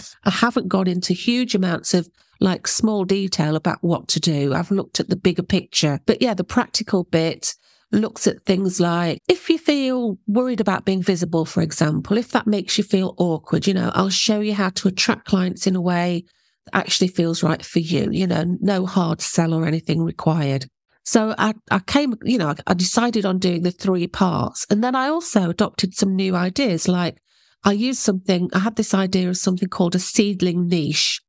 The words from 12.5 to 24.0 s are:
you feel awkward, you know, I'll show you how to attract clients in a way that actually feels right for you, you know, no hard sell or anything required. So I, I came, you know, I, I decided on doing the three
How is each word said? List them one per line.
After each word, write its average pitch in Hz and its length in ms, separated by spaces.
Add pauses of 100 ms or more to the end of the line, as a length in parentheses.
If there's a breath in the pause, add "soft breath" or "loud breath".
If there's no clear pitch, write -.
you 202 80
feel 190 320
awkward, 165 500
you 196 80
know, 117 200
I'll 196 160
show 208 300
you 214 140
how 196 160
to - 180
attract 208 380
clients 185 400
in 190 100
a 185 40
way 175 440 (420)
that - 100
actually - 320
feels 170 340
right 160 220
for - 140
you, 160 320
you 185 160
know, 175 340
no 185 260
hard 170 340
sell 165 340
or 160 120
anything 160 360
required. 156 640 (380)
So 220 340
I, 220 160 (160)
I 208 80
came, 277 440
you 247 140
know, 170 120
I, 147 80 (100)
I - 80
decided 220 500
on 185 140
doing 180 240
the 175 80
three 180 360